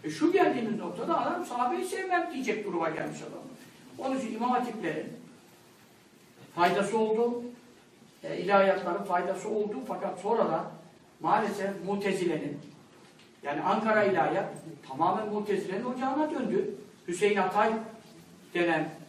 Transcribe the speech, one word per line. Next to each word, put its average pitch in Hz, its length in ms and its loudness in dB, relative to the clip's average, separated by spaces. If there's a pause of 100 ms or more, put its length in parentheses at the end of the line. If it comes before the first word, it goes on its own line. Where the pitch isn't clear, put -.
E, 156 60 -4
şu 320 220 4
geldiğimiz 254 460 4
noktada 233 420 -2
adam - 240 -2
sahabeyi 247 400 0
sevmem 370 480 0
diyecek 214 340 -2
duruma 170 240 0
gelmiş - 320 -6
adam. - 200 -12 (560)
Onun 262 200 -2
için 214 160 -4
İmam 240 160 0
Hatiplerin 226 640 -2 (1400)
faydası 196 440 2
oldu. 233 440 2 (840)
E, 175 140 -6
ilahiyatların 190 680 4
faydası 185 440 0
oldu. 214 280 -2 (120)
Fakat 185 320 -4
sonra 220 280 2
da 160 160 0 (560)
maalesef 196 500 2 (160)
Mutezile'nin, 175 720 0 (840)
yani 147 180 -4
Ankara 214 440 4
İlahiyat 165 480 2 (360)
tamamen 185 400 0
Mutezile'nin 202 560 -2
ocağına 262 460 0
döndü. 247 440 0 (340)
Hüseyin 202 280 2
Atay 214 360 4 (840)
denen 165 340 2 (200)